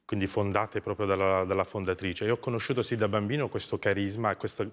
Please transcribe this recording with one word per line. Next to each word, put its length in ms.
quindi 220
fondate 560
proprio 240
dalla, 380
dalla 200
fondatrice. 640
E 40
ho 80
conosciuto 440
sin 160
da 100
bambino 400
questo 300
carisma 540
e 40
questo, 360